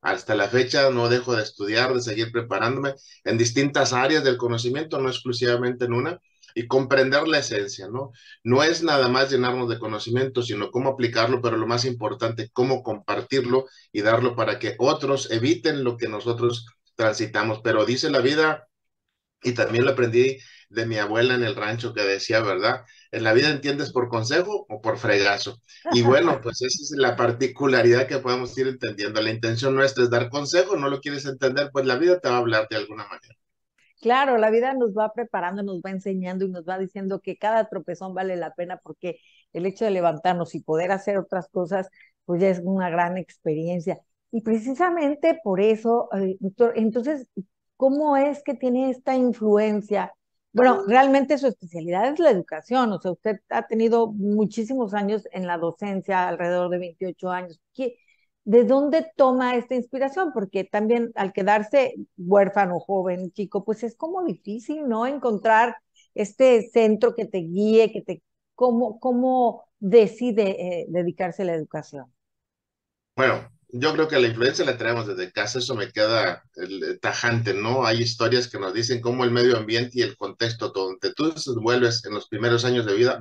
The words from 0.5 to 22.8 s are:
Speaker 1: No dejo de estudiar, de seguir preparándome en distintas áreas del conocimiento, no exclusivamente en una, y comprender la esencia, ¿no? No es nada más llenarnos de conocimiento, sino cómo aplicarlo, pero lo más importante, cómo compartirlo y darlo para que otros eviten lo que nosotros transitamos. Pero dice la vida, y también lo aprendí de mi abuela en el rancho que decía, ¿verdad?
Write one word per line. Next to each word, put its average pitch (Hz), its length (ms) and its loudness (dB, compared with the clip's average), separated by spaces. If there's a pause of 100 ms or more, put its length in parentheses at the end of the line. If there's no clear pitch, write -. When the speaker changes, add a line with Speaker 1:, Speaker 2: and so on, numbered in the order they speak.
Speaker 1:
No 120 180 2
dejo 123 280 0
de 110 60 0
estudiar, 110 520 -2
de 120 80 0
seguir 113 300 -4
preparándome 117 640 -2 (300)
en 113 140 0
distintas 135 540 0
áreas 139 320 2
del 127 140 4
conocimiento, 123 640 -2
no 131 80 0
exclusivamente 123 760 -2
en 120 60 -2
una, 151 280 -2 (340)
y 117 120 -4
comprender 135 640 2
la 151 100 2
esencia, 101 500 -6
¿no? 123 220 -10 (320)
No 127 200 4
es 160 200 2
nada 143 260 2
más 135 220 2
llenarnos 123 380 0
de 113 100 -4
conocimiento, 117 640 -2
sino 104 280 -6
cómo 135 200 -2
aplicarlo, 117 520 0
pero 117 140 0
lo 110 100 -2
más 120 180 0
importante, 117 680 -4
cómo 127 300 0
compartirlo 123 840 -2 (260)
y 104 100 -4
darlo 117 320 2
para 113 240 -2
que 107 200 -4
otros 139 520 0
eviten 139 540 0
lo 120 120 -2
que 117 120 -6
nosotros 117 580 -2 (300)
transitamos. 110 640 -2
Pero 110 220 2
dice 131 260 -2
la 135 100 2
vida, 156 480 0 (760)
y 123 100 0
también 117 320 0
lo - 80 4
aprendí 123 460 2 (320)
de 113 160 -4
mi 110 120 -4
abuela 117 360 2
en 120 100 0
el 107 120 -2
rancho 110 380 -6
que 107 80 -2
decía, 98 380 0
¿verdad? 101 440 -2 (280)